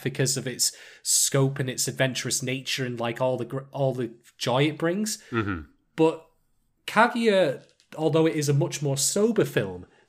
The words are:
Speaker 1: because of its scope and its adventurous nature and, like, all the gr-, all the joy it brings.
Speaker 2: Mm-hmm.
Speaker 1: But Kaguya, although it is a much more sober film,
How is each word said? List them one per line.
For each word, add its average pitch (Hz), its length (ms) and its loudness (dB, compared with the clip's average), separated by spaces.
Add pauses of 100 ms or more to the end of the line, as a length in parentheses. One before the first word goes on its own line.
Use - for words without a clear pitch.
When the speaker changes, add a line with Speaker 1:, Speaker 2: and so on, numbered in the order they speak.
Speaker 1:
because - 340 -2
of 135 100 -6
its - 260 -2 (300)
scope 135 560 2
and 127 120 -2
its - 180 -4
adventurous 127 540 -2
nature 131 420 -4
and, 123 160 -6
like, 117 200 -4
all 131 160 2
the 120 100 -6
gr-, 135 260 -8
all 135 220 0
the 123 180 -4 (240)
joy 127 280 2
it 147 140 -2
brings. 190 400 -2 (120)
Speaker 2:
Mm-hmm. 101 320 -2 (340)
Speaker 1:
But 160 300 2 (600)
Kaguya, 208 760 2 (340)
although 160 300 4
it 160 100 2
is 143 120 0
a 143 60 4
much 160 280 0
more 139 160 -2
sober 208 460 2
film, 95 420 -4 (220)